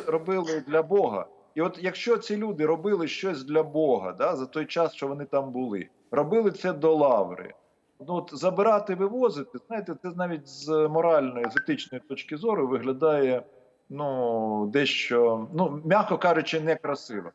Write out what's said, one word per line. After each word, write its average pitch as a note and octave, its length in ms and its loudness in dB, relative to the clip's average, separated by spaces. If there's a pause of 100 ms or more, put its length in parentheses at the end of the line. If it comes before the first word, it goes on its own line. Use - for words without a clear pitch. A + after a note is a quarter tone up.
робили D#3+ 600 -2
для D#3 160 2
Бога. D3+ 420 2 (300)
І D3+ 60 0
от F3+ 200 -2
якщо F#3+ 360 0
ці G#3 200 -4
люди G#3 280 -2
робили E3 420 2
щось D3+ 360 -4
для D3+ 200 2
Бога, C3+ 480 2
да, C3+ 240 0
за C3 100 -4
той D3+ 200 -6
час, E3 280 0
що - 140 -6
вони C#3+ 180 -6
там C3+ 260 -2
були, A#2+ 360 -4 (240)
робили F#3 400 2
це F3+ 220 -4
до D#3+ 220 4
лаври, F#2+ 580 2 (540)
ну, F3 80 -4
от F3 180 -6
забирати, F#3+ 640 2
вивозити, G3 720 -2
знаєте, G3+ 340 -6
це F#3 140 -8
навіть E3+ 320 -6
з D#3 400 0
моральної, D3 680 2
з - 40 2
етичної - 520 -4
точки C3+ 280 -10
зору F3+ 300 0
виглядає, C3 760 2 (460)
ну, A2+ 840 -2
дещо, A#2+ 800 2
ну, D3+ 320 -2
м'яко G3 320 2
кажучи, D#3+ 440 2
некрасиво. C#3+ 720 -4